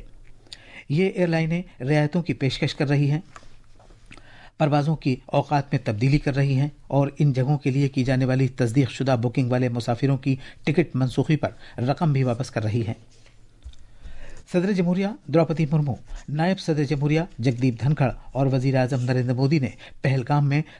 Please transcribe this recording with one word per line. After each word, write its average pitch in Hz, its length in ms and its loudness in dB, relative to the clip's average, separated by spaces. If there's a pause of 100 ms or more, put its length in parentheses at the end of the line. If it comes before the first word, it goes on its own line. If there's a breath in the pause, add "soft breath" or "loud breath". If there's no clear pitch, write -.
(880 loud breath)
یہ 180 260 2
ایئر 180 120 2
لائنیں 165 560 -2
رعایتوں 151 380 2
کی 143 120 -2
پیشکش - 420 -2
کر 139 140 -2
رہی 143 220 2
ہیں، 151 80 0 (1400 loud breath)
پروازوں 147 380 2
کی 135 200 0 (100)
اوقات 143 480 0
میں 143 100 2
تبدیلی 127 340 2
کر 143 180 0
رہی 139 200 2
ہیں 139 140 0 (180)
اور 139 200 2 (120)
ان 147 140 4
جگہوں 131 240 2
کے 135 140 0
لیے 139 180 2
کی 131 140 0
جانے 131 220 2
والی 131 220 2
تصدیق 127 440 0
شدہ 131 320 0
بکنگ 123 280 0
والے 127 180 2
مسافروں 120 480 0
کی 135 180 0 (280 loud breath)
ٹکٹ 160 320 0
منسوخی 131 400 0
پر - 440 -6
رقم 139 340 0
بھی 131 100 2
واپس 123 280 -2
کر 113 120 -4
رہی 107 240 -2
ہیں۔ - 340 -12 (1300 loud breath)
صدر 180 200 0
جمہوریہ 180 360 0 (200)
دروپدی 156 440 2
مرمو، 147 240 0 (340 loud breath)
نائب 165 300 0
صدر 151 240 0
جمہوریہ 147 380 0 (180)
جگدیپ 120 420 0
دھنکھڑ 139 300 2 (200 soft breath)
اور 135 140 0
وزیر 131 300 2
اعظم 127 260 2
نریندر 123 320 0
مودی 135 260 2
نے 123 100 -2 (320 loud breath)
پہلگام 139 480 2
میں 143 120 2 (180 loud breath)